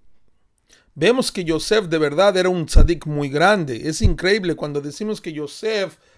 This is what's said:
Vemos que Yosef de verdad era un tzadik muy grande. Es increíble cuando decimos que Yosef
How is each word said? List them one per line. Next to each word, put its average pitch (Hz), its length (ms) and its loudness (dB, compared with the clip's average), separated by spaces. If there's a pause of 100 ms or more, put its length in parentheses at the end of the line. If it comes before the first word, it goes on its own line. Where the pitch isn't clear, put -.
(960)
Vemos 226 360 2
que 190 120 -6
Yosef 165 420 0
de 160 120 -2
verdad 156 380 2
era 180 140 2
un 175 160 -2
tzadik - 400 6
muy 147 240 -4
grande. 151 580 0
Es 156 140 -6
increíble 185 540 0
cuando 147 260 -6
decimos 208 400 -8
que 175 120 -12
Yosef 190 640 -6 (200)